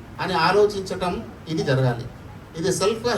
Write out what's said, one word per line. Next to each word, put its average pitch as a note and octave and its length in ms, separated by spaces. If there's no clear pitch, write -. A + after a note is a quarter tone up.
అని F3+ 120
ఆలోచించటం, F3+ 880
ఇది D#3+ 140
జరగాలి. B2+ 420
ఇది F3+ 160
సెల్ఫ్గా A3 440